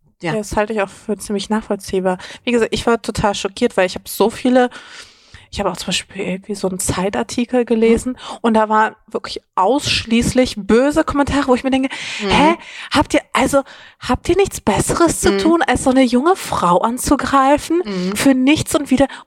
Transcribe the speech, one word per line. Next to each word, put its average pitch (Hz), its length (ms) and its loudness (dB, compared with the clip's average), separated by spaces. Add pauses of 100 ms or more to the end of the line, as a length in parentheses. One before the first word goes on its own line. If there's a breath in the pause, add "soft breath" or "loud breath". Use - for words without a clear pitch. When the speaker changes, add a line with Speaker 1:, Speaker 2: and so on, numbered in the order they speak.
(220)
Speaker 1:
ja. 175 100 -4
Speaker 2:
Ja, 220 60 -2
das 208 160 -8
halte 214 180 0
ich 214 100 -2
auch 196 60 -4
für - 280 -8
ziemlich 196 340 -6
nachvollziehbar. 196 680 -2 (260 loud breath)
Wie 247 80 -2
gesagt, 226 200 0
ich - 140 -4
war 233 160 0
total 208 320 -2
schockiert, - 420 -4
weil 185 100 2
ich 180 100 -4
hab - 120 -14
so 202 220 0
viele, 247 400 2 (840 loud breath)
ich - 60 -10
hab 202 80 -2
auch 175 120 -4
zum - 80 -10
Beispiel - 380 -8
irgendwie 190 300 -8
so 196 140 -4
einen 185 100 -6
Zeitartikel 233 840 -2
gelesen 226 480 2
Speaker 1:
Mhm. - 300 -12
Speaker 2:
und 226 120 2
da 214 140 4
waren 214 260 2 (140)
wirklich - 320 -10 (160)
ausschließlich 240 1000 0
böse 262 440 2
Kommentare, 277 460 0
wo 247 80 4
ich 226 80 -6
mir 262 80 0
denke, 262 160 0 (340 loud breath)
Speaker 1:
Mhm. 202 60 -4
Speaker 2:
„Hä? 277 260 4 (380 loud breath)
Habt - 220 0
ihr, 294 80 2 (100)
also, 269 300 2 (360 loud breath)
habt - 300 -4
ihr 349 80 4
nichts 392 240 0
Besseres - 640 0
zu 370 100 2
Speaker 1:
Mhm. 392 60 0
Speaker 2:
tun, 330 280 2
als - 160 0
so 269 80 2
eine 262 120 4
junge 254 340 2
Frau - 460 0
anzugreifen? 277 1000 2
Speaker 1:
Mhm. 190 300 -4
Speaker 2:
Für 269 200 4
nichts 269 420 2
und 294 140 -2
wieder“, 254 180 4 (180 loud breath)